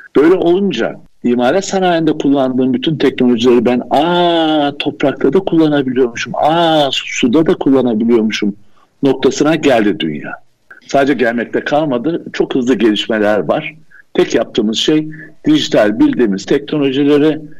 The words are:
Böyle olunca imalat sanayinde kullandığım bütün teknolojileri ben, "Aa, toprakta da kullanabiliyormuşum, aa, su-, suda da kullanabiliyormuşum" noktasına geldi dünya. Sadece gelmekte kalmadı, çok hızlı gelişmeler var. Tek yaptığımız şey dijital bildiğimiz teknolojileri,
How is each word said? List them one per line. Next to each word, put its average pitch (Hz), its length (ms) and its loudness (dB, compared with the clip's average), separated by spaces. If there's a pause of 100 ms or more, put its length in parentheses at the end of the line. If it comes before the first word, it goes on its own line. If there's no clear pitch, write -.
(160)
Böyle 156 180 6
olunca 170 640 0 (280)
imalat 123 420 0
sanayinde 165 520 0
kullandığım 131 560 0
bütün 143 240 -2
teknolojileri 123 680 2
ben, 123 240 0
"Aa, 160 880 2
toprakta 139 540 0
da 196 60 2
kullanabiliyormuşum, 135 960 0
aa, 160 560 2
su-, - 280 -8
suda 143 260 2
da 185 80 2
kullanabiliyormuşum" 117 1000 0 (480)
noktasına 139 520 0
geldi 117 440 2
dünya. 76 320 -6 (560)
Sadece 139 260 2
gelmekte 117 500 -2
kalmadı, 143 680 -4
çok - 220 -4
hızlı 127 200 0
gelişmeler 107 640 0
var. 107 360 -4 (380)
Tek 180 220 0
yaptığımız 110 420 -2
şey 156 320 0 (380)
dijital 127 520 2
bildiğimiz 117 460 0
teknolojileri, 147 960 0 (180)